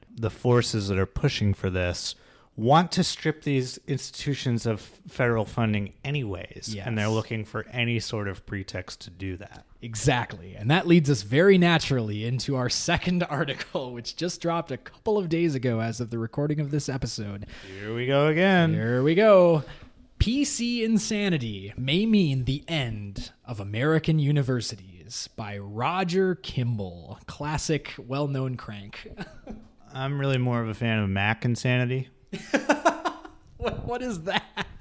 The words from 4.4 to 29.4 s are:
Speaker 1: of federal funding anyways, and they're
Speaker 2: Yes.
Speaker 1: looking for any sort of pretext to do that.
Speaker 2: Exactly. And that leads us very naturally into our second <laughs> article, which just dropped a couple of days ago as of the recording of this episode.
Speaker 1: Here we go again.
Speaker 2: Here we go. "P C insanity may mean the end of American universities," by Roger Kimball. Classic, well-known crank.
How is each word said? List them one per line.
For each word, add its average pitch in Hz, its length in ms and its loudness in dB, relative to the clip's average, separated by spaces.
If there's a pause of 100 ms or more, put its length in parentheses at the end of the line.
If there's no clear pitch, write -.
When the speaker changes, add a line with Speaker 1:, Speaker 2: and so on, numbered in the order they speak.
Speaker 1:
of 110 160 -2
federal - 640 -2
funding 107 480 -2 (120)
anyways, 107 760 -8
and 110 160 -4
they're 104 100 0
Speaker 2:
Yes. 110 80 0
Speaker 1:
looking 110 300 -4
for - 280 -10
any 117 260 0
sort 104 300 -4
of 95 180 -10
pretext - 540 -8
to - 100 -18
do 92 280 -8
that. - 260 -18 (180)
Speaker 2:
Exactly. 110 760 -2
And 107 140 -2
that 165 160 2
leads 170 240 8
us 131 120 2
very 165 360 6
naturally 127 640 2
into 127 300 -2
our 123 160 0
second 180 520 0
<laughs> 175 60 -4
article, 139 640 -4
which 120 220 -10
just 175 260 -6
dropped 170 300 -2
a 165 60 -6
couple - 420 -4
of 180 100 -2
days 165 280 2
ago 120 240 0
as 113 200 -2
of 117 100 -6
the 117 80 -4
recording 147 420 -2
of 143 100 -4
this 147 180 -2
episode. 107 580 -6 (340)
Speaker 1:
Here 107 120 -8
we 120 140 -4
go 139 220 4
again. 170 440 4
Speaker 2:
Here 117 300 2
we 160 140 4
go. 180 480 8 (560)
"P 269 240 2
C 240 400 0
insanity 170 920 0
may 143 300 2
mean 160 380 4
the 135 240 -2
end 110 640 -6 (120)
of 113 140 -8
American 151 640 2
universities," 120 1160 -2
by 104 220 -8
Roger 170 800 0
Kimball. 101 920 -4
Classic, 147 720 -4
well-known 131 580 -2
crank. 104 520 -14 (440)